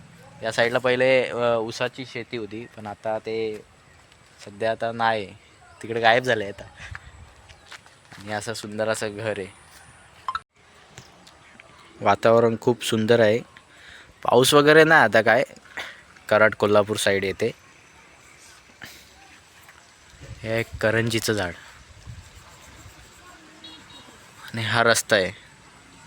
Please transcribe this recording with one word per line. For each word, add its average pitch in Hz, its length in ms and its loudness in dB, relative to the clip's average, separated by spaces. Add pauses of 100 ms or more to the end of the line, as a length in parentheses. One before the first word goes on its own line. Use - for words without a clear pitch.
(440)
या 113 80 -6
साईडला 117 280 2
पहिले, 127 440 2
अ, 117 340 -2
ऊसाची 120 480 -6
शेती 120 320 -12
होती, 110 300 -12 (100)
पण 107 100 -14
आता 110 320 -8
ते 110 440 -8 (840)
सध्या 104 260 -6
आता 117 200 -6
नाही, 113 420 -4 (480)
तिकडे 113 180 -6
गायब 117 240 4
झाले 110 240 -2
आता. 101 160 -14 (1500)
आणि 101 160 -14
असं 107 200 -8
सुंदर 107 360 -6
असं 107 280 -6
घर 104 220 -6
आहे, 92 80 -10 (2500)
वातावरण 113 600 2
खूप 120 220 -2
सुंदर 113 360 2
आहे. 110 200 2 (840)
पाऊस 131 300 4
वगैरे 151 300 8
नाही 156 200 6
आता 110 180 4
काय, 113 220 4 (880)
कराड 107 260 4
कोल्हापूर 104 420 2
साईड 98 260 0
येते. 98 280 -4 (3000)
हे 113 180 -4
एक 117 80 -6 (140)
करंजीचं 113 520 0
झाड 92 200 -6 (3000)
आणि 117 180 -8
हा 113 200 2
रस्ता 113 320 2
आहे, 92 160 2 (760)